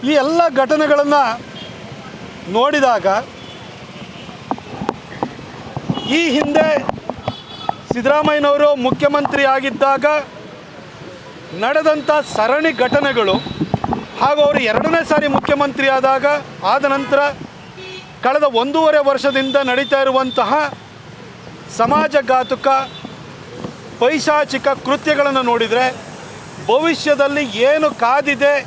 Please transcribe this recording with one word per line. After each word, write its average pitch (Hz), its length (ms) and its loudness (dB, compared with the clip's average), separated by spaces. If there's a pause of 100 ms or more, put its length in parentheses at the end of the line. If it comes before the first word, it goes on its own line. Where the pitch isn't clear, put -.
ಈ 302 40 4 (100)
ಎಲ್ಲ 330 180 2 (200)
ಘಟನೆಗಳನ್ನ 294 560 4 (1400)
ನೋಡಿದಾಗ 254 500 2 (3000)
ಈ 339 40 2 (140)
ಹಿಂದೆ 302 320 0 (1300)
ಸಿದ್ದರಾಮಯ್ಯನವರು 294 760 2 (160)
ಮುಖ್ಯಮಂತ್ರಿ 277 580 2 (120)
ಆಗಿದ್ದಾಗ 262 500 0 (1600)
ನಡೆದಂಥ 302 460 2 (260)
ಸರಣಿ 285 360 2 (140)
ಘಟನೆಗಳು 247 500 2 (880)
ಹಾಗೂ 285 240 4
ಅವರು 285 140 4 (120)
ಎರಡನೇ 320 380 2
ಸಾರಿ 302 260 4
ಮುಖ್ಯಮಂತ್ರಿ 277 520 0 (100)
ಆದಾಗ, 262 280 2 (460)
ಆದ 277 140 2 (100)
ನಂತರ 277 240 2 (1080)
ಕಳೆದ 294 220 4 (140)
ಒಂದೂವರೆ 302 380 4 (100)
ವರ್ಷದಿಂದ 269 480 0 (120)
ನಡೀತಾ 269 360 2
ಇರುವಂತಹ 254 460 2 (1300)
ಸಮಾಜಘಾತುಕ, 262 880 2 (1300)
ಪೈಶಾಚಿಕ 294 680 2 (200)
ಕೃತ್ಯಗಳನ್ನು 285 640 2
ನೋಡಿದರೆ 233 340 2 (840)
ಭವಿಷ್ಯದಲ್ಲಿ 285 720 2 (260)
ಏನು 311 200 2 (140)
ಕಾದಿದೆ 277 500 2 (140)